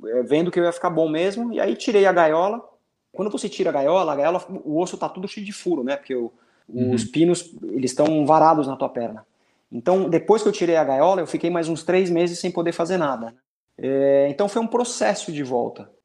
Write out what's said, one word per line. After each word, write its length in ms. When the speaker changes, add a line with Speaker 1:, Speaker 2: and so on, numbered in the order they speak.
Speaker 1:
é, 180
vendo 260
que 80
eu 60
ia 80
ficar 180
bom 200
mesmo, 420
e 80
aí 160
tirei 300
a 80
gaiola. 500
Quando 180
você 200
tira 220
a 20
gaiola, 400
a 20
gaiola, 260
o 160
osso 180
tá 120
tudo 180
cheio 180
de 60
furo, 320
né? 140
Porque 180
o, 160
Speaker 2:
Uhum. 280
Speaker 1:
os 80
pinos, 580
eles 320
tão 320
varados 400
na 100
tua 140
perna. 340
Então, 380
depois 320
que 60
eu 60
tirei 220
a 80
gaiola, 380
eu 60
fiquei 220
mais 200
uns 140
três 260
meses 300
sem 100
poder 220
fazer 260
nada. 380
É, 520
então, 200
foi 120
um 60
processo 640
de 120
volta. 460